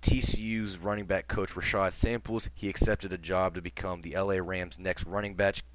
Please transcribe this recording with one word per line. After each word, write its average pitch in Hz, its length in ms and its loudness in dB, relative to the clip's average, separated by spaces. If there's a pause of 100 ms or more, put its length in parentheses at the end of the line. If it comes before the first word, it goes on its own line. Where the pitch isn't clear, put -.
T 131 200 6
C - 200 2
U's 110 360 -2
running 104 280 -2
back 92 220 2
coach 98 240 -2
Rashad 95 420 0
Samples, 113 600 0
he - 140 -4
accepted 98 460 2
a 92 40 -2
job 92 380 2
to 92 60 -6
become 87 400 -6
the 82 140 -6
L 98 160 2
A 95 100 2
Rams' 90 380 -4
next 92 260 -2
running 101 300 -2
batch, 98 280 2 (120)